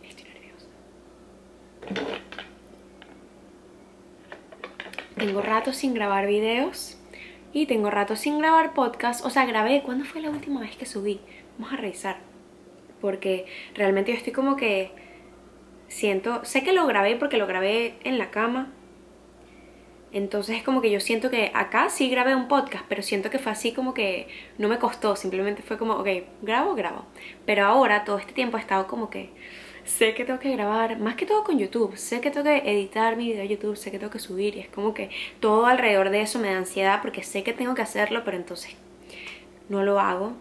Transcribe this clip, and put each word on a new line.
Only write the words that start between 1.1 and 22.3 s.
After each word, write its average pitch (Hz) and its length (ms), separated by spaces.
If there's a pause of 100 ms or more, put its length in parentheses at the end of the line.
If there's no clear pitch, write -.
Tengo 202 260
rato 220 300
sin 262 220
grabar 202 320
videos 226 720 (540)
y 294 140
tengo 214 240
rato 208 260
sin 294 220
grabar 320 360
podcast. 240 500
O 254 60
sea, 254 140
grabé, 240 380
¿cuándo 269 220
fue 311 160
la 311 100
última 285 300
vez 208 160
que - 100
subí? 202 340 (380)
Vamos 233 140
a 269 40
revisar. 196 420 (840)
Porque 190 460 (280)
realmente 196 380
yo 233 60
estoy 240 140
como 269 240
que 202 360 (960)
siento, 208 560
sé 262 180
que 370 100
lo 349 140
grabé 214 300
porque 285 200
lo 208 100
grabé 202 580
en 254 140
la 190 120
cama. 240 420 (1400)
Entonces 202 440
es 220 60
como 262 200
que 226 80
yo 202 100
siento 233 300
que 226 240
acá 226 340
sí 262 220
grabé 254 260